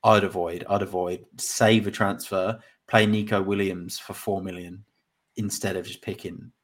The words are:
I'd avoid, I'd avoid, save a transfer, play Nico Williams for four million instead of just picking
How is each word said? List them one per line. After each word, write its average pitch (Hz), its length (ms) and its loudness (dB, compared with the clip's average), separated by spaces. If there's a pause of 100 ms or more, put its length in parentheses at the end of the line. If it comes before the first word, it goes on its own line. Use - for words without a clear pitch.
I'd 107 200 8
avoid, 87 460 -2
I'd 101 120 0
avoid, 90 440 -4 (120)
save 110 500 4
a 95 40 -2
transfer, 101 680 -2 (280)
play 110 200 6
Nico 107 340 2
Williams 95 560 -2
for - 160 -14
four 98 280 -6
million 90 440 -12 (520)
instead 101 380 -4
of 87 120 -6
just - 140 -14
picking 98 500 -12 (120)